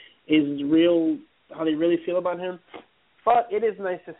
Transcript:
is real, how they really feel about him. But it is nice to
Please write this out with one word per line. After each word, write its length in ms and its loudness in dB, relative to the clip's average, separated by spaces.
is 380 2
real, 540 2
how 140 -8
they 100 0
really 220 0
feel 120 -2
about 200 -4
him. 220 -10
But 260 2
it 140 -2
is 160 -2
nice 260 -6
to 140 -14